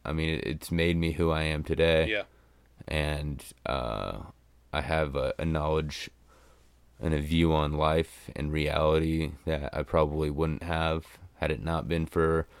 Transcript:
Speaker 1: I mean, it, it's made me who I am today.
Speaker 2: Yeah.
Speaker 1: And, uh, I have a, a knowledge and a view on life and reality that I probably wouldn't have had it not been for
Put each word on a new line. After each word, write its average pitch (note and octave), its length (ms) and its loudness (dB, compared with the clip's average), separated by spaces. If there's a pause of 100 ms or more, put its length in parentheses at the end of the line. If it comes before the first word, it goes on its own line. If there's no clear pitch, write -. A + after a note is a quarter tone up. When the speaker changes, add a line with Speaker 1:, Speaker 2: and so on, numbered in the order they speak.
Speaker 1:
I D2+ 60 -4
mean, D#2+ 180 0
it, D#2+ 160 -2
it's - 260 -6
made E2+ 260 4
me E2 160 2
who E2 180 2
I D#2+ 120 0
am D#2 200 -2
today. D#2+ 440 4
Speaker 2:
Yeah. G#2 160 -2 (640)
Speaker 1:
And, D2+ 560 -4 (220)
uh, G#1+ 540 -4 (540)
I D2 80 -2
have D#2 360 0
a, C2+ 200 0
a - 60 -4
knowledge D#2 680 -2 (920)
and D#2+ 120 0
a D2+ 60 2
view D#2+ 340 4
on D2+ 200 2
life D#2 640 0
and D2+ 160 -4
reality D#2 760 2 (140)
that D2+ 300 -2
I D2+ 80 -4
probably D#2 460 2
wouldn't D#2 340 -2
have D#2+ 420 -2 (300)
had D#2 160 -2
it A#1 100 -4
not D#2+ 280 -2
been E2 160 0
for D#2+ 420 2 (140)